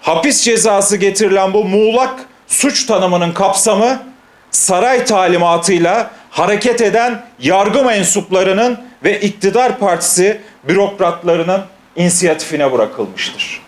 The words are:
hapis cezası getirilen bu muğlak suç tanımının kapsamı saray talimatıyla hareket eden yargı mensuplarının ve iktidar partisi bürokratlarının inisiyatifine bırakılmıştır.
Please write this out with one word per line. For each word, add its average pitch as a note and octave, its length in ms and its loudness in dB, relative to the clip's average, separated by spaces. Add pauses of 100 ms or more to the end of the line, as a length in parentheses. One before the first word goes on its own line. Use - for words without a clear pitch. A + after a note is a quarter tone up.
hapis E3+ 420 0
cezası G#3 540 2
getirilen G3 560 2
bu G#3 100 2
muğlak A3 600 0 (220)
suç - 380 -2
tanımının F3+ 460 0
kapsamı G3+ 720 0 (480)
saray B3 540 0
talimatıyla F3 1040 0 (180)
hareket G#3 520 0
eden A3+ 400 0 (180)
yargı G3 440 2
mensuplarının G3+ 960 0 (240)
ve F#3 160 0
iktidar G#3 600 0
partisi F#3+ 600 0 (260)
bürokratlarının F3 920 0 (340)
inisiyatifine E3 760 0
bırakılmıştır. - 960 -4